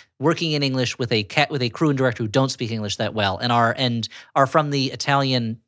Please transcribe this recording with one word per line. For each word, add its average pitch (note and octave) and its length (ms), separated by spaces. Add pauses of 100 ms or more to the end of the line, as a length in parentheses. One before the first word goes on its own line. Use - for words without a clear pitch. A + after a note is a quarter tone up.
(200)
working D#3+ 320
in D3 120
English C3 360
with B2 120
a A2 120
ca-, C#3+ 260
with C#3+ 140
a A#2+ 60
crew D3+ 200
and C#3+ 80
director B2+ 260
who A2 60
don't C3 200
speak A#2 220
English G#2+ 260
that G#2+ 160
well G2+ 260
and B2 120
are, A#2 260
and A#2+ 300 (280)
are C#3 120
from D3+ 220
the C#3 220
Italian B2+ 760